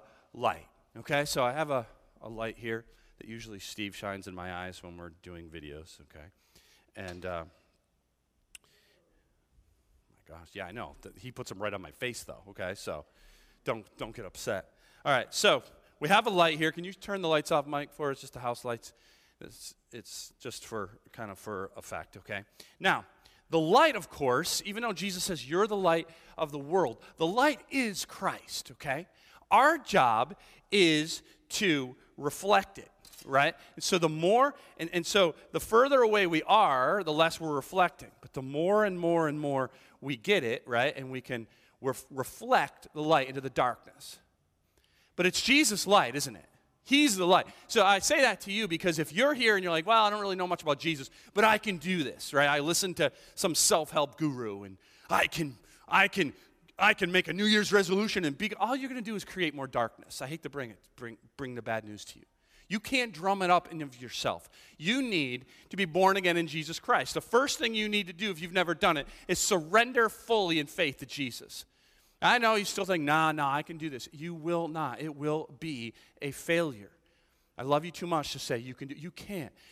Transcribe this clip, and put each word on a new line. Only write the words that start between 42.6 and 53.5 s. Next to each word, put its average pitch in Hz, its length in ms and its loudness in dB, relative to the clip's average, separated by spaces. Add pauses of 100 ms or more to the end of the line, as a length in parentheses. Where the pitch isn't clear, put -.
the 151 80 -6
light 151 260 4
into 135 140 -8
the 131 80 -6
darkness. - 720 -4 (960)
But 175 80 2
it's 180 160 2
Jesus' 254 440 4
light, 165 300 4
isn't 131 220 -6
it? 76 80 -20 (380)
He's 277 320 4
the 180 120 0
light. 175 180 6 (220)
So 208 180 4
I 196 140 6
say 302 220 2
that 233 200 2
to 196 100 -10
you 214 160 -2
because 165 300 -2
if 151 160 -2
you're 262 220 2
here 233 200 4
and 190 80 0
you're 175 80 -2
like, 165 140 0
"Well, 226 180 6
I 208 60 4
don't 208 100 -4
really 196 160 -2
know 185 120 -2
much 175 160 -4
about 147 160 0
Jesus, 143 320 -4 (240)
but 208 80 4
I 214 160 6
can 202 180 -4
do 165 260 -2
this," - 300 -8
right? 143 160 4
I 147 100 2
listen 170 360 -2
to 151 160 2 (240)
some 180 180 0